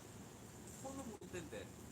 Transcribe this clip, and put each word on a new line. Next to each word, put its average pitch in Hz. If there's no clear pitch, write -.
손은 269
못 196
댄대. 147